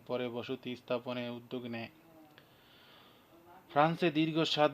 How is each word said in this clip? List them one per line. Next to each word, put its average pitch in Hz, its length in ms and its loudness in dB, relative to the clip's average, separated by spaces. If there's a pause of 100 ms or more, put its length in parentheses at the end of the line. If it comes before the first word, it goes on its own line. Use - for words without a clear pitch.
পরে 123 220 -2
বসতি 123 460 -6
স্থাপনে 123 540 -4
উদ্যোগ 120 360 -8
নেয়। 113 240 -8 (1800)
ফ্রান্সে 165 420 4
দীর্ঘ 160 320 2
সাত 151 300 4